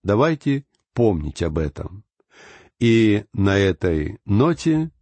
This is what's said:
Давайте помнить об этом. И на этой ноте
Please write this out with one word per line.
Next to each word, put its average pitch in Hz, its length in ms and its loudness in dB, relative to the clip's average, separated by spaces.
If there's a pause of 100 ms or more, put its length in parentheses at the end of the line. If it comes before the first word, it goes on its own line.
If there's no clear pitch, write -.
Давайте 139 600 0 (300)
помнить 87 480 -2
об 80 160 -2
этом. 80 460 -8 (760)
И 113 520 2
на 98 240 0
этой 92 680 -2
ноте 156 680 0 (120)